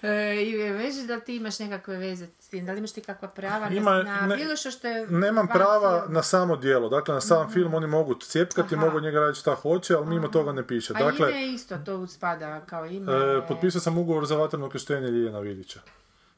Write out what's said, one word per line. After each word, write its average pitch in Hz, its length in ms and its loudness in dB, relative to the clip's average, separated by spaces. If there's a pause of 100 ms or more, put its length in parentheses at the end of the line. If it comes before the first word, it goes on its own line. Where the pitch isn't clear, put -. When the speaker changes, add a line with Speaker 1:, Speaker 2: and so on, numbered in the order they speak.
Speaker 1:
e, 208 360 0
i 214 200 0
veže 220 460 -4
da 233 160 -6
ti 240 160 -10
imaš 220 240 -6
nekakve 196 380 -8
veze 180 300 -8 (120)
s - 80 -20
tim, 180 180 -8
da 190 60 -6
li 196 60 -6
imaš 214 140 -8
ti 214 100 -12
kakva 196 260 -12
prava 196 340 -6
na 196 140 -2
Speaker 2:
Ima, 196 280 4
Speaker 1:
na 202 180 -2
Speaker 2:
ne, 196 140 2
Speaker 1:
bilo 302 200 -2
što 269 160 -6
što 247 160 -8
je 226 220 -4
Speaker 2:
nemam 196 280 2
Speaker 1:
van 202 120 4
Speaker 2:
prava 196 500 6
Speaker 1:
filma? 160 140 -4
Speaker 2:
na 160 100 4
samo 180 320 4
djelo, 127 340 4
dakle 147 240 2
na 135 80 0
sam 160 220 6
Speaker 1:
Mhm. - 100 -6
Speaker 2:
film 175 200 4
oni 160 140 0
mogu 151 280 2
cijepkati, 170 600 0
Speaker 1:
Aha. 156 100 2
Speaker 2:
mogu 156 140 2
njega 151 200 0
raditi 147 200 2
šta 143 160 2
hoće, 170 400 0
ali 151 100 2
mimo 165 160 -2
Speaker 1:
Aha. 147 100 -4
Speaker 2:
toga 147 200 2
ne 131 160 -6
piše. 113 260 -4
Speaker 1:
A 107 80 -2
Speaker 2:
Dakle, 147 300 2
Speaker 1:
ime 269 160 -4
isto 240 300 -8
to 185 300 -8
spada 156 540 -8
kao 160 240 -10
ime? 185 280 -6
Speaker 2:
e, 135 340 2
potpisao 175 340 0
sam 165 160 0
ugovor 165 280 0
za 151 120 0
Vatreno 151 320 -2
krštenje 135 380 -4
Ljiljana 117 320 -2
Vidića. 101 400 -10 (580)